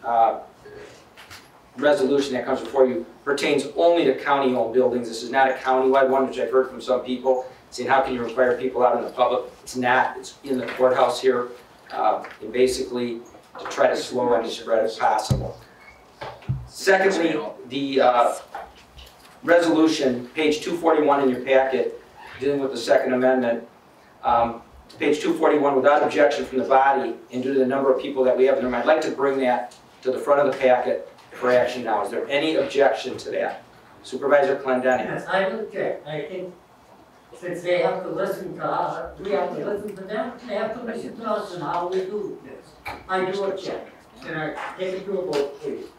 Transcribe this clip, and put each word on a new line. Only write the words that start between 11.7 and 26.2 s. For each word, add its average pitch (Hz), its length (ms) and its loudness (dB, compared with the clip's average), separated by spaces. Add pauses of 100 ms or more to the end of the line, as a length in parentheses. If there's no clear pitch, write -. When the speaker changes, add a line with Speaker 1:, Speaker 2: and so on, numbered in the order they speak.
Speaker 1:
uh, - 340 0 (160)
and 117 100 -10
basically 123 680 0 (360)
to - 120 -12
try 131 180 2
to 120 80 4
slow 123 380 0
any 113 160 0
spread 113 340 -2
as - 140 -4
possible. - 600 0 (1120)
Secondly, 180 720 2 (300)
the, 135 320 0
uh, 123 340 4 (1080)
resolution, 151 920 4
page 151 260 0
two 170 140 -4
forty-one 147 460 4
in 135 80 4
your 123 120 -2
packet, 131 600 2 (400)
dealing 143 180 0
with 131 120 -2
the 123 60 -4
Second 127 360 2
Amendment. 123 520 2 (600)
Um, 117 360 2 (380)
page 147 220 0
two 165 140 0
forty-one, 147 420 4
without 143 260 6
objection 143 420 2